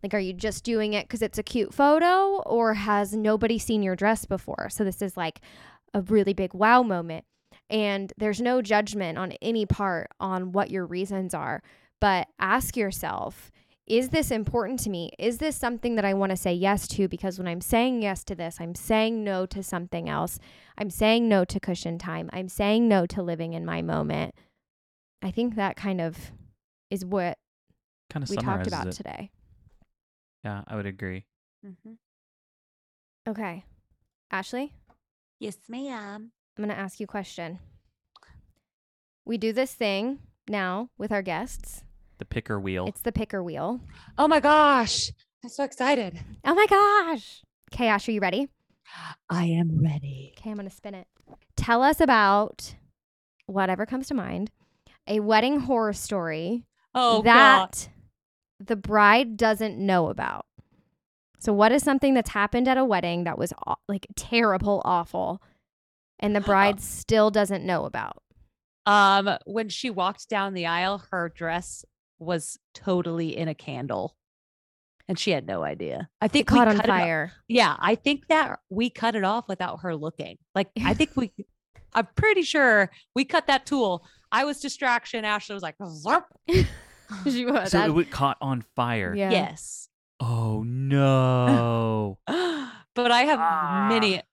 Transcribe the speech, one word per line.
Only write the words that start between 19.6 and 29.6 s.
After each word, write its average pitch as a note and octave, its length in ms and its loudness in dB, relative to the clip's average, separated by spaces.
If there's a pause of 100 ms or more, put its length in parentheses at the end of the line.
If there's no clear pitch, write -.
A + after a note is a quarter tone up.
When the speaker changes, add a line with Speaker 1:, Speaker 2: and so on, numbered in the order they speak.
Speaker 1:
something E3+ 460 -8
else. D3+ 300 -4 (380)
I'm G#3 120 -6
saying A3+ 400 2
no F#3+ 160 4
to - 140 -6
cushion E3+ 380 -6
time. E3 360 -10
I'm F#3 160 -10
saying G#3+ 380 2
no G3 200 6
to F#3+ 160 -6
living E3 300 -6
in E3 120 -8
my E3 160 -4
moment." D#3 540 -4 (840)
I F#3+ 100 -6
think A3+ 240 -4
that G3 220 -4
kind F#3+ 240 -4
of E3 300 -8 (580)
is F#3+ 160 -6
what F3+ 320 -4 (720)
Speaker 2:
Kinda C#3 200 -8
Speaker 1:
we G3+ 60 -4
talked - 100 -4 (200)
Speaker 2:
summarizes F3+ 80 -4
Speaker 1:
about C#3+ 140 -6
Speaker 2:
it. F#2 60 -6
Speaker 1:
today. - 380 -14 (1120)